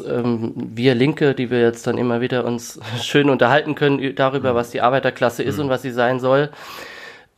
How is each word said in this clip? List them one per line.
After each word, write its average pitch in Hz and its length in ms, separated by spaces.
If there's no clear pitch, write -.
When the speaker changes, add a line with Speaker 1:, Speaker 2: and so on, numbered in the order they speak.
Speaker 1:
ähm, 120 480
wir 120 400
Linke, 143 400
die 123 160
wir 123 100
jetzt 117 280
dann 113 100
immer 120 220
wieder 123 240
uns 120 340
<laughs> 117 120
schön 143 280
unterhalten 135 440
können 139 240
ü-, 131 160
darüber, 131 380
Speaker 2:
Mhm. 117 40
Speaker 1:
was 120 140
die 120 100
Arbeiterklasse 123 640
ist 120 140
Speaker 2:
Mhm. 151 80
Speaker 1:
und 143 60
was 127 120
sie 135 80
sein 120 300
soll, 135 300